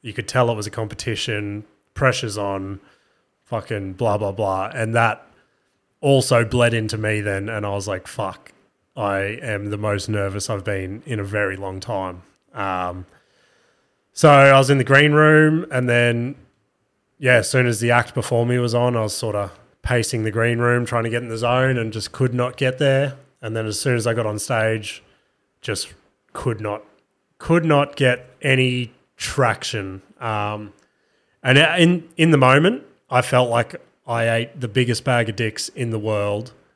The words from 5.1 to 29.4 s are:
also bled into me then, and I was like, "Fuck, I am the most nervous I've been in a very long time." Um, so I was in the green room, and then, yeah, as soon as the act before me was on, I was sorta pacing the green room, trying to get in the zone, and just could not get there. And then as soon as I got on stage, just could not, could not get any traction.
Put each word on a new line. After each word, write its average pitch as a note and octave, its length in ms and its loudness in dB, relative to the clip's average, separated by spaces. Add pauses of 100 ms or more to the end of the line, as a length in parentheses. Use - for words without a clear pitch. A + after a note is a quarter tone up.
also B2+ 440 4
bled A#2 280 2
into A2 240 -4
me G#2+ 220 -2
then, G2+ 300 -4
and G#2 160 -6
I G2+ 60 -4
was G2+ 140 -6
like, F#2+ 220 -8
"Fuck, - 460 -10 (420)
I G2+ 240 -2 (220)
am G#2 280 -6
the G#2 80 -4
most G#2 300 -4
nervous G2+ 420 -4
I've G2+ 140 -6
been G2 420 -6
in A#2 140 -6
a G2+ 60 -6
very G2 320 -2
long F#2+ 240 -10
time." F#2 400 -8 (320)
Um, F#2 520 -6 (1080)
so D#3 160 6
I C#3 280 10
was C3+ 120 4
in C#3 80 4
the B2 80 0
green C#3+ 260 6
room, D#3 580 6
and B2+ 200 -2
then, A#2+ 460 2 (840)
yeah, B2+ 160 2
as A2+ 160 2
soon B2+ 180 2
as A2+ 140 -2
the A#2+ 100 0
act A#2+ 220 2
before A#2 320 -2
me B2 140 0
was A#2+ 140 -2
on, A#2+ 220 0
I A2+ 60 0
was G#2+ 120 -4
sorta G2+ 380 -4 (300)
pacing A#2 420 -2
the A2 80 -4
green A#2 280 0
room, A#2+ 260 2
trying A2+ 180 -2
to A#2 60 -4
get A#2 120 -4
in A#2+ 60 -12
the A2+ 100 -8
zone, B2+ 400 0
and A2+ 140 -4
just - 220 -8
could B2+ 200 0
not B2 220 -4
get C3 220 -2
there. C3+ 400 0 (240)
And A2 120 -8
then A2 120 -4
as G#2+ 120 -6
soon B2 200 0
as A2+ 100 -2
I A2+ 60 0
got A2+ 120 -2
on G#2+ 140 -4
stage, A2 640 -4 (580)
just - 320 -8 (380)
could A2 300 -6
not, G#2 200 -6 (580)
could E3 260 0
not C#3+ 320 2
get B2+ 280 0 (160)
any B2+ 520 0 (240)
traction. G#2 840 -4 (200)